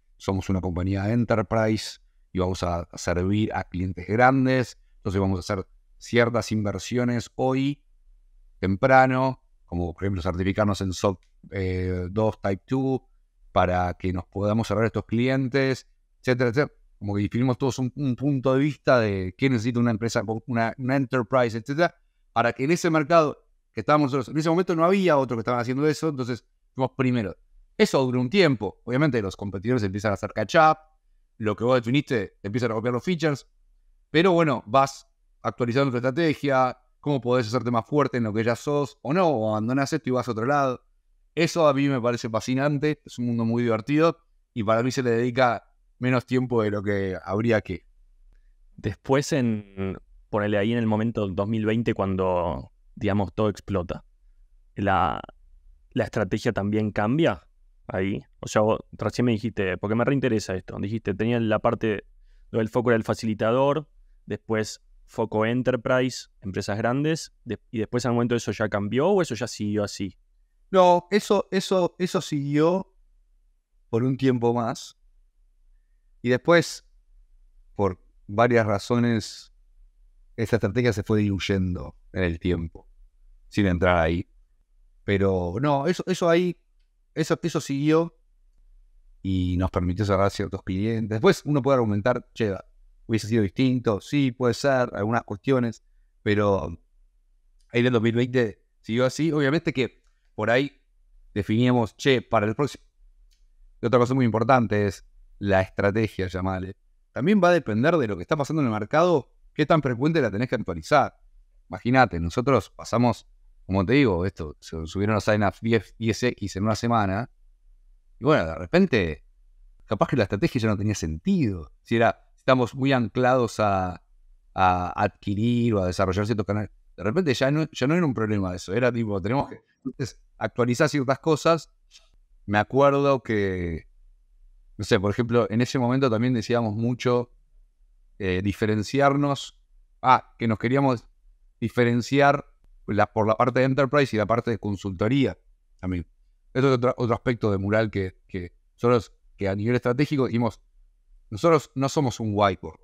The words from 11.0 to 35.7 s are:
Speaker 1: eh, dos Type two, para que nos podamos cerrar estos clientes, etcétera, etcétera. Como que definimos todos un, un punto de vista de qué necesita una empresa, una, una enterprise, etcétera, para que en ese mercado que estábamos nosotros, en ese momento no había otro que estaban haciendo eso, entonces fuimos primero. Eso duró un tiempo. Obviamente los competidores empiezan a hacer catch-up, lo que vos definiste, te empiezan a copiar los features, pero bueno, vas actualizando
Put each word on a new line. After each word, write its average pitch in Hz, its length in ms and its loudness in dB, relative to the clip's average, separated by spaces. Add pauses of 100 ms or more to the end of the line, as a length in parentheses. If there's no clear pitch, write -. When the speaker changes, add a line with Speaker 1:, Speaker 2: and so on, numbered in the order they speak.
Speaker 1:
eh, 92 580 -4
dos 107 300 -2
Type 98 260 -4
two, 131 420 -2 (440)
para 90 420 2
que 92 180 -6
nos 90 140 -8
podamos 104 420 -2
cerrar 104 160 0
estos 107 220 -2
clientes, 131 800 -2 (340)
etcétera, 123 300 0
etcétera. 135 240 -2 (240)
Como 101 160 -6
que 101 80 0
definimos 120 360 0
todos 131 200 -2
un, 127 180 -4
un 135 200 -2
punto 131 380 0
de 135 60 2
vista 143 380 2
de 98 380 -2
qué 135 140 2
necesita 120 280 0
una 120 120 2
empresa, 113 320 -2 (240)
una, 113 320 -2
una 131 180 -2
enterprise, 123 600 0
etcétera, 143 360 -2 (380)
para 117 220 2
que 131 100 -6
en 147 60 2
ese 175 180 2
mercado 156 580 2 (280)
que 113 60 -8
estábamos 147 260 4
nosotros, 127 220 -2
en 127 100 -4
ese 160 100 0
momento 175 260 2
no 160 80 2
había 175 360 4
otro 127 180 0
que 110 60 -2
estaban 123 180 0
haciendo 127 260 -2
eso, 156 220 0
entonces 127 380 -6 (280)
fuimos 131 220 -2
primero. 123 400 -2 (400)
Eso 175 260 2
duró 127 200 0
un 127 80 -2
tiempo. 139 540 2
Obviamente 123 360 0
los 95 160 -4
competidores 101 460 -4
empiezan 101 300 -2
a - 20 -2
hacer - 180 -8
catch-up, 156 460 4 (580)
lo 107 180 -2
que 110 100 -6
vos 127 120 4
definiste, 120 640 -2
te 101 80 -8
empiezan 113 220 -2
a 107 40 -4
copiar 117 200 -4
los 117 100 -6
features, 156 420 -2 (640)
pero 175 220 4
bueno, 160 340 2
vas 131 400 0 (360)
actualizando 123 480 0